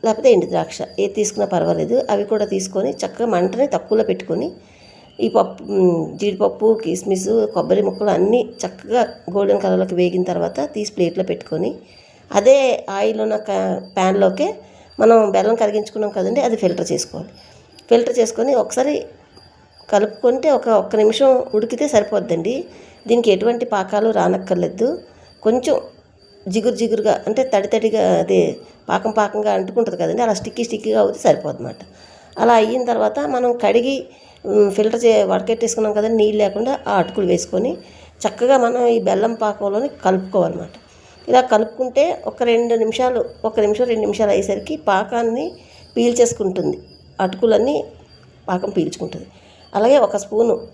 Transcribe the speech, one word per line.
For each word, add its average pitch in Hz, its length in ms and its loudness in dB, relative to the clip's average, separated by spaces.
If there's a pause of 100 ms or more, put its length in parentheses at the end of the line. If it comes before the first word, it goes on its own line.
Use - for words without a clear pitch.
లేకపోతే 226 280 2
ఎండు 175 160 2
ద్రాక్ష 165 300 -4 (220)
ఏది 202 160 -2
తీసుకున్నా 202 360 -2
పర్వాలేదు, 170 420 0 (160)
అవి 202 200 0
కూడా 208 200 0
తీసుకొని 190 380 -4 (120)
చక్కగా 233 340 -4
మంటని 190 300 0 (100)
తక్కువలో 220 340 0
పెట్టుకొని 185 380 -4 (720)
ఈ 226 160 0
పప్పు, 190 280 -2 (140)
ఉమ్, 175 260 4 (160)
జీడిపప్పు, 202 480 0 (160)
కిస్మిస్, 185 420 -2 (280)
కొబ్బరి 185 340 0
ముక్కలు 190 300 -2
అన్నీ 214 240 2 (200)
చక్కగా 208 400 -4 (320)
గోల్డెన్ 202 300 0
కలర్లోకి 185 380 0
వేగిన 180 300 0
తర్వాత 170 280 -4 (160)
తీసి 208 200 -8
ప్లేట్లో 180 360 -2
పెట్టుకొని 175 400 -6 (600)
అదే 240 260 6 (400)
ఆయిల్ 214 280 0
ఉన్న 214 120 -2 (120)
క-, 190 320 -2 (140)
ప్యాన్లోకే 190 540 2 (520)
మనం 226 160 8 (140)
బెల్లం 202 320 2
కరిగించుకున్నాం 208 560 -2
కదండి, 214 220 0
అది 240 220 0
ఫిల్టర్ 185 280 0
చేసుకోవాలి. 160 380 -6 (600)
ఫిల్టర్ 240 300 4
చేసుకొని 233 340 0 (100)
ఒకసారి 269 320 -2 (960)
కలుపుకుంటే 233 580 0 (120)
ఒక, 233 100 -4 (140)
ఒక్క 208 120 -4
నిమిషం 220 340 4 (260)
ఉడికితే 226 320 -2
సరిపోద్దండి. 202 680 0 (520)
దీనికి 226 280 4
ఎటువంటి 233 300 0 (100)
పాకాలు 202 340 0 (120)
రానక్కర్లేదు. 185 680 0 (560)
కొంచెం 247 320 2 (800)
జిగురు 220 260 0
జిగురుగా 214 340 0 (140)
అంటే 226 140 0 (100)
తడి 202 160 2
తడిగా, 220 340 0 (220)
అదే 180 180 2 (480)
పాకం 196 280 -2
పాకంగా 214 400 0
అంటుకుంటుంది 190 440 -2
కదండి, 165 240 -2
అలా 220 140 0
స్టిక్కీ 233 280 -6
స్టిక్కీగా 220 360 -2
అవుతే 202 160 -2
సరిపోద్దన్నమాట. - 600 -2 (600)
అలా 233 180 4
అయిన 233 320 0
తర్వాత 220 280 0 (140)
మనం 247 160 0 (140)
కడిగి, 240 320 2 (500)
ఉమ్, 202 300 4
ఫిల్టర్ 226 300 0
చే-, 214 260 6
వడకెట్టేసుకున్నాం 220 640 -2
కదండి, 220 240 0
నీళ్ళు 208 220 2
లేకుండా 208 300 -2 (140)
ఆ 202 140 0
అటుకులు 190 300 -2
వేసుకొని 190 400 -2 (520)
చక్కగా 254 420 2
మనం 240 160 0 (140)
ఈ 226 120 0
బెల్లం 214 340 0
పాకంలోని 208 480 -2 (160)
కలుపుకోవాలన్నమాట. 180 720 -2 (520)
ఇలా 254 140 6 (120)
కలుపుకుంటే 247 520 0 (200)
ఒక - 260 -6
రెండు 233 320 2
నిమిషాలు, 240 400 0 (200)
ఒక 220 160 -2
నిమిషం 214 320 2
రెండు 214 160 0
నిమిషాలు 202 280 0
అయ్యేసరికి 196 420 -4 (140)
పాకాన్ని 233 540 -2 (500)
పీల్చేసుకుంటుంది, 233 840 0 (400)
అటుకులన్నీ 220 580 0 (720)
పాకం 180 280 -2
పీల్చుకుంటుంది. 165 500 -6 (460)
అలాగే 233 240 4 (100)
ఒక 208 100 -4
స్పూను 220 380 0 (180)